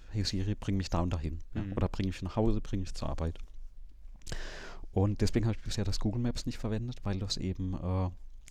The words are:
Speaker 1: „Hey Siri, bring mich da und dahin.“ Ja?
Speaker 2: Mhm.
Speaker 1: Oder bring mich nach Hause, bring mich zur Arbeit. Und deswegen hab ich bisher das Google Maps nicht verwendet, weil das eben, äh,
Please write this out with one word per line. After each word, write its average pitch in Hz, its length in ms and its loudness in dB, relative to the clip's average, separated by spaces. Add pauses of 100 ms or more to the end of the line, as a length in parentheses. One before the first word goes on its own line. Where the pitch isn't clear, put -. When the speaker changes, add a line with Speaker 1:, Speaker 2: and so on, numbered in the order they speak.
(100)
Speaker 1:
„Hey 104 140 2
Siri, 98 320 2
bring 101 220 2
mich 92 100 0
da 85 120 4
und 85 120 4
dahin.“ 82 260 0 (160)
Ja? - 80 0
Speaker 2:
Mhm. 98 120 -4
Speaker 1:
Oder 92 140 4
bring - 180 0
mich 92 160 -2
nach 92 120 -4
Hause, 110 280 6
bring - 180 0
mich 92 140 -2
zur - 160 -2
Arbeit. 82 280 0 (1500)
Und 98 280 2
deswegen 107 260 6
hab 107 80 2
ich - 80 -6
bisher 107 220 -2
das 98 160 2
Google 110 220 2
Maps 120 240 0
nicht 117 120 -2
verwendet, 113 460 -2
weil 98 140 0
das 98 180 -2
eben, 90 380 -2
äh, 92 360 0 (400)